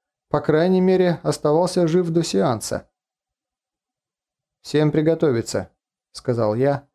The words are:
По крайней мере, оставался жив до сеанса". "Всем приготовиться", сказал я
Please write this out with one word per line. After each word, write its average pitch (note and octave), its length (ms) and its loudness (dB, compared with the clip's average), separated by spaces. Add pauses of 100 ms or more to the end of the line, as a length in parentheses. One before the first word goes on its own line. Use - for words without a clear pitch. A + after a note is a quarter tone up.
(300)
По D3 100 0
крайней F3 400 2
мере, F#3 420 2
оставался E3 640 0
жив E3+ 220 0
до E3 140 0
сеанса". D#3 680 -4 (1700)
"Всем D3+ 280 0
приготовиться", D3+ 800 0 (420)
сказал A2+ 420 -2
я C3+ 400 -2